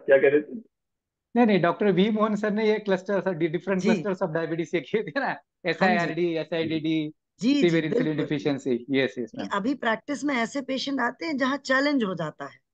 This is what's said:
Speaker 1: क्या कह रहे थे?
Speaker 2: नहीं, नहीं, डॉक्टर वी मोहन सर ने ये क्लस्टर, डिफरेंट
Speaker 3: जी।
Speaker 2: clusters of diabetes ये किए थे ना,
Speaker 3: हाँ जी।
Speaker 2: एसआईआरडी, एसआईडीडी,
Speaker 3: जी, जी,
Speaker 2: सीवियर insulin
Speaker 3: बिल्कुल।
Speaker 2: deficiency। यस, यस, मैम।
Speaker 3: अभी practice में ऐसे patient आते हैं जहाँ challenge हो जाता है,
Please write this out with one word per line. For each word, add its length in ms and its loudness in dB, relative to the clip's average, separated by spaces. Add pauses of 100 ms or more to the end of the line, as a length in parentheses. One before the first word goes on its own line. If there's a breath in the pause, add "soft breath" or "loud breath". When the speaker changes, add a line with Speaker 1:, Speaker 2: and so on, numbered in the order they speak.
Speaker 1:
क्या 120 6
कह 120 4
रहे 120 4
थे? 140 -10 (800)
Speaker 2:
नहीं, 100 6
नहीं, 160 4
डॉक्टर 300 2
वी 180 4
मोहन 260 0
सर 160 -2
ने 180 0
ये 100 2
क्लस्टर, 540 -2
डिफरेंट 480 -2
Speaker 3:
जी। 80 2
Speaker 2:
clusters 320 0
of 140 0
diabetes 400 -4
ये 60 -2
किए 220 -2
थे 160 -8
ना, 60 -2
Speaker 3:
हाँ 100 -4
जी। 340 -10
Speaker 2:
एसआईआरडी, 640 0
एसआईडीडी, 800 -4 (260)
Speaker 3:
जी, 140 2
जी, 80 2
Speaker 2:
सीवियर 240 4
insulin 200 0
Speaker 3:
बिल्कुल। 200 -2
Speaker 2:
deficiency। 640 -2
यस, 300 0
यस, 160 -8
मैम। 120 -8
Speaker 3:
अभी 280 -2
practice 480 -4
में 120 -2
ऐसे 260 -2
patient 380 -4
आते 260 -4
हैं 120 -4
जहाँ 200 0
challenge 460 0
हो 120 -2
जाता 300 -8
है, 140 -16 (140)